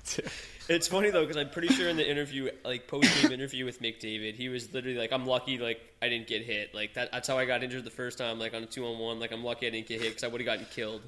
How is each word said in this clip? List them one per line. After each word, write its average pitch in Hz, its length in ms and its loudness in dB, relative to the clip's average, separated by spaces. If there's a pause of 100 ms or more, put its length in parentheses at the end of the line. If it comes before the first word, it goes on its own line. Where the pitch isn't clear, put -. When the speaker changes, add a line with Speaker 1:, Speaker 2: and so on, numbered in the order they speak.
Speaker 1:
two. - 180 -4 (460)
Speaker 2:
It's 165 200 4
funny, 196 220 6
though, 175 140 6
'cause 151 120 -2
I'm 143 140 0
pretty 170 180 0
sure 185 200 6
in 170 80 2
the 156 140 4
interview, 139 400 0 (140)
like, 123 240 -4
post-game 143 420 6
interview 131 340 -2
with 120 160 -6
McDavid, 110 540 -4
he 127 140 -6
was 123 260 -6
literally 127 240 -2
like, 113 140 0
"I'm 131 120 0
lucky, 127 340 2
like, 117 220 -2 (220)
I 123 60 4
didn't 117 180 -2
get 110 160 -2
hit. 107 320 -4
Like, 107 200 -4
that, 123 180 -2
that's 123 160 -4
how 135 100 2
I 131 60 4
got 123 180 2
injured 127 220 -4
the 120 60 -10
first 123 280 -6
time, 113 220 -2
like, 113 120 -4
on 113 120 -4
a - 20 -12
two-on-one. 113 540 -4
Like, 117 100 -4
I'm 117 140 -6
lucky 120 240 0
I - 20 -2
didn't 113 160 -4
get 113 160 -4
hit 110 120 0
'cause 117 100 -6
I - 20 0
would've 120 180 -2
gotten 110 220 0
killed." 110 420 -4